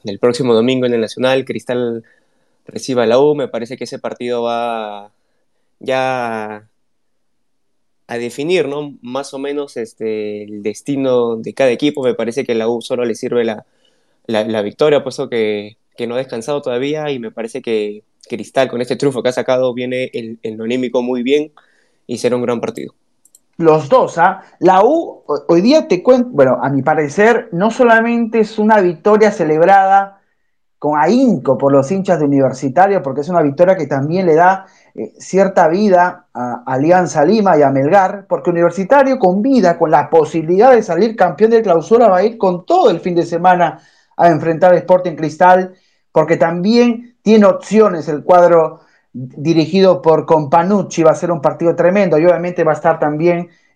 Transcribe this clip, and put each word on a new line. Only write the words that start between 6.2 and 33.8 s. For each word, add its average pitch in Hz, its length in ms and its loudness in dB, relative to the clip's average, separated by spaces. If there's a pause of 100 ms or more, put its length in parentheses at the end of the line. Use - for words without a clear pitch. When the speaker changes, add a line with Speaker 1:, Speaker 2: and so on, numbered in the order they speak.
Speaker 1:
a 120 120 -8
definir, 139 500 -4
¿no? 143 340 -10
Más 131 300 -10
o 135 60 -12
menos, 143 380 -8
este, 107 680 -10
el 104 180 -16
destino 120 760 -2
de 113 180 -12
cada 135 160 0
equipo. 147 320 -4
Me 123 120 0
parece 117 300 -6
que 123 80 -6
a 113 40 -2
la 110 120 -2
U 117 140 -4
solo 123 220 -6
le 113 100 -4
sirve 120 300 -4
la, 107 200 -6 (600)
la, 110 180 -2
la 110 180 -4
victoria, 143 400 0
puesto 131 280 -10
que, 107 480 -6 (180)
que 120 100 -8
no 120 100 -6
ha - 20 -4
descansado 135 420 -8
todavía, 143 500 -6
y 135 80 -6
me 113 120 -12
parece 117 320 -12
que 107 400 -6 (260)
Cristal, 120 400 -4
con 120 140 -6
este 127 140 -4
triunfo 127 260 -4
que 123 80 0
ha - 20 -8
sacado, 127 400 -2
viene 127 400 -6
en, 113 300 -12
en 110 160 -10
lo 113 60 -10
anímico 123 380 -4
muy 123 200 -4
bien 147 300 -2 (540)
y 113 120 -8
será 123 180 -2
un 123 60 -4
gran 117 180 -4
partido. - 340 -10 (640)
Speaker 2:
Los 156 320 2
dos, 214 300 0
¿ah? 185 240 2 (160)
La 185 260 4
U, 311 420 -2
ho-, 143 220 -6
hoy 170 120 4
día 294 260 2
te 185 160 -2
cuen-, 247 260 4
bueno, 131 320 2
a 131 80 -2
mi 139 140 -2
parecer, 156 680 0
no 190 180 -2
solamente 233 720 2
es 214 180 -2
una 214 220 4
victoria 208 500 2
celebrada 190 880 2 (580)
con 151 200 -2
ahínco 170 580 0
por 139 160 0
los 139 180 2
hinchas 190 280 -2
de 151 80 -2
Universitario, 143 760 0
porque 143 220 -6
es 151 80 -8
una 175 100 0
victoria 170 360 2
que 156 100 -6